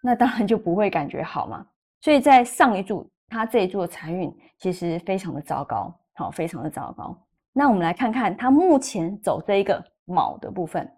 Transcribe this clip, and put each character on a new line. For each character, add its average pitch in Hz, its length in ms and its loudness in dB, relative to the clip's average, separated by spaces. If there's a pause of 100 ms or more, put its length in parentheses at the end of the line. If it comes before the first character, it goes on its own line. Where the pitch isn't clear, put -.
那 247 100 2
当 240 180 4
然 220 140 -2
就 214 120 2
不 175 180 -2
会 208 140 2
感 147 180 -2
觉 143 160 -8
好 - 240 -6
嘛。 - 180 -14 (360)
所 302 100 2
以 285 80 8
在 262 240 8
上 240 340 2
一 196 60 -4
柱， 196 260 -6 (200)
它 226 160 -4
这 233 180 2
一 185 40 0
柱 196 140 -4
的 175 60 -2
财 160 240 -12
运 180 200 -4 (280)
其 185 120 -2
实 170 280 -4
非 190 180 -2
常 170 160 -6
的 143 80 -8
糟 143 220 -6
糕， 107 280 -6 (220)
好， 135 160 -8
非 165 180 -6
常 170 140 -10
的 156 80 -6
糟 - 220 -10
糕。 - 260 -14 (340)
那 277 180 2
我 226 40 4
们 185 80 2
来 165 100 0
看 220 200 -2
看 226 260 -2
它 247 140 2
目 311 260 6
前 190 420 -4
走 139 220 -2
这 202 140 0
一 196 80 2
个 196 200 0 (220)
卯 175 320 -2
的 - 140 -12
部 175 140 -6
分。 156 220 -6 (100)